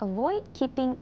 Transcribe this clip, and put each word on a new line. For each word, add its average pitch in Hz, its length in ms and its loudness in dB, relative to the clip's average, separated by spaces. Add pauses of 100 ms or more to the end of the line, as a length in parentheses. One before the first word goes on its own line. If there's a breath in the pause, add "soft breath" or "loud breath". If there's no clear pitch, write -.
Avoid 233 540 0
keeping 254 460 2